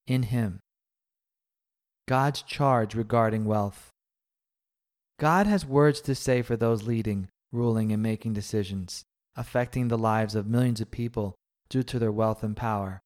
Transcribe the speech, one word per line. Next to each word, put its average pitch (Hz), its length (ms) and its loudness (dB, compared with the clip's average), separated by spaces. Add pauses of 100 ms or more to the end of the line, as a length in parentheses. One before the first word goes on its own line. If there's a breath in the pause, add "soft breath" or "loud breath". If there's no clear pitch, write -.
in 127 180 0
him. 107 360 -2 (1500)
God's 135 360 2
charge 120 520 2
regarding 110 500 2
wealth. 104 460 -2 (1300)
God 175 280 4
has 196 200 2
words 147 360 4
to 135 120 -2
say 127 280 2
for 117 140 -2
those 113 280 0
leading, 107 440 -2 (240)
ruling, 113 400 0
and 107 100 0
making 110 300 -2
decisions, 98 720 -6 (320)
affecting 123 520 -2
the 113 100 0
lives 110 360 0
of 104 120 -2
millions 117 340 2
of 113 100 -6
people 117 440 -6 (340)
due 131 140 -2
to 120 160 -6
their 113 140 2
wealth 110 300 0
and 107 140 -4
power. 101 500 -4